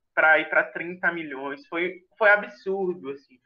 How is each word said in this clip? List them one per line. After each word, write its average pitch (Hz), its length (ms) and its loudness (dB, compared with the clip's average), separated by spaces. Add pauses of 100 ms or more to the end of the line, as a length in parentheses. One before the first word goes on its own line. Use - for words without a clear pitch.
(160)
pra 156 240 6
ir 160 100 -4
pra 160 140 2
trinta 175 480 -6
milhões. 139 560 -8
Foi, 175 280 -4 (220)
foi 214 120 4
absurdo, 190 800 -2
assim. 139 360 -12